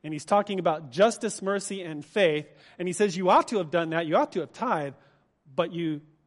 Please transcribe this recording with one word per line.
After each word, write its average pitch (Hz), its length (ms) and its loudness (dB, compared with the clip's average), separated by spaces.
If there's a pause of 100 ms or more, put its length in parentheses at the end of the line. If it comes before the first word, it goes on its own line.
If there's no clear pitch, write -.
and 156 100 -8
he's 147 120 -10
talking 202 340 2
about 160 320 -2
justice, 214 500 2
mercy, 196 400 -4
and 156 240 -10
faith. 151 420 2 (300)
And 180 100 -4
he 180 60 -4
says, 196 240 0
"You 185 140 2
ought 320 160 6
to 226 100 -2
have 165 140 -2
done 170 180 0
that. 165 160 -2
You 156 100 0
ought 294 180 2
to 180 80 -2
have 139 120 -10
tithed, 160 420 -4 (600)
but 165 160 0
you 156 320 -4 (240)